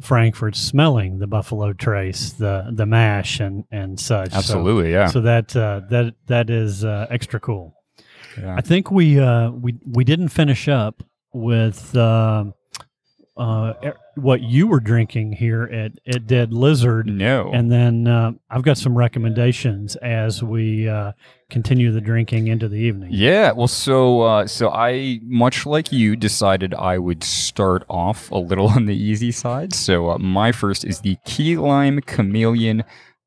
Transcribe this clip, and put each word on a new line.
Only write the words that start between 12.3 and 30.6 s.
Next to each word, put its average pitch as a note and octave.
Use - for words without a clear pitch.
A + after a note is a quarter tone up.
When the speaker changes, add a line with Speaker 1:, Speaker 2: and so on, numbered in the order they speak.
Speaker 1:
uh, A2+
er, D3
what C3
you B2+
were E3+
drinking A2
here A2+
at, A2
at B2
Dead A#2+
Lizard. A#2+
Speaker 2:
No. G#2+
Speaker 1:
And A#2+
then, A#2+
uh, A#2
I've B2
got C#3
some B2
recommendations A2+
as A2+
we, A2
uh, G#2
continue A#2+
the A2
drinking A2+
into A2+
the G#2
evening. G2
Speaker 2:
Yeah, C#3+
well, A#2+
so, B2+
uh, G#2+
so A2+
I, B2
much A#2+
like D3+
you, A2
decided F#2+
I F#2
would F2
start -
off F2+
a F#2+
little F#2
<laughs> G#2
on A2+
the G#2
easy G#2+
side. C3+
So, E2+
uh, -
my G2
first G2+